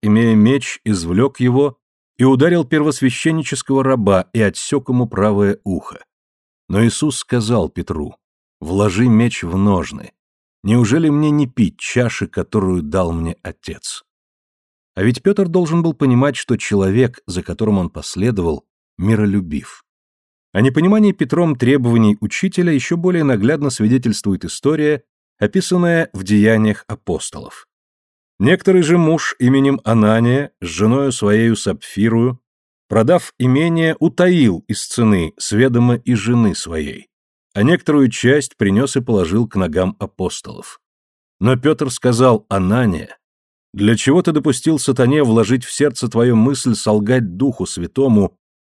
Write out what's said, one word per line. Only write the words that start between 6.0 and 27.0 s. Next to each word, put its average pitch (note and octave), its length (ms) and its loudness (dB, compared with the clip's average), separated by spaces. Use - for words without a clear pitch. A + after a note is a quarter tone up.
Но G2+ 160 2
Иисус C3 320 -2
сказал A2 540 -2
Петру: D#2 440 -8
«Вложи G2 480 0
меч A2+ 340 2
в F2+ 140 -6
ножны. G2 560 -2
Неужели A#2+ 460 2
мне D3+ 220 0
не D3 180 0
пить A2 300 -2
чаши, A#2+ 500 -4
которую F#2 540 -2
дал E2+ 280 -2
мне E2 320 -6
Отец?» - 600 -14
А F#2+ 80 -4
ведь A#2+ 200 0
Петр G3 260 0
должен E3+ 340 0
был E3 120 -2
понимать, C3 420 2
что A#2 220 -4
человек, G#2 680 0
за F2+ 160 -8
которым G#2 360 -2
он F2 100 -2
последовал, F2+ 760 -4
миролюбив. G2 840 -2
О G2 60 0
непонимании F#3+ 520 2
Петром D#3 440 -2
требований A#2 640 2
учителя F3 540 -2
еще D#3 240 -2
более E3+ 260 0
наглядно C#3 460 0
свидетельствует G#2+ 720 -2
история, D3+ 580 -2
описанная F3 720 0
в F#2+ 120 -10
Деяниях G#2+ 640 2
апостолов. - 760 -12